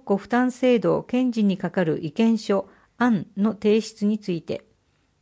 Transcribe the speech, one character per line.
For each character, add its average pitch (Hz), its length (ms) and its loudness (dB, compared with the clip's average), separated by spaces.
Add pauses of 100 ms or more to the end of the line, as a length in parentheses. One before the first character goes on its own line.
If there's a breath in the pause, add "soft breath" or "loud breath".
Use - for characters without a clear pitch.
庫 202 140 -2
負 202 140 -6
担 247 200 2
制 247 280 2
度 165 240 0
堅 254 280 -2
持 226 140 0
に 190 140 2
係 180 260 -2
る 160 180 -2
意 151 100 -6
見 226 260 2
書 196 280 -2 (300 soft breath)
案 233 300 0 (100)
の 214 160 0
提 214 300 2
出 - 240 -4
に 214 120 0
つ 202 140 -6
い 165 80 -4
て。 - 240 -8 (580)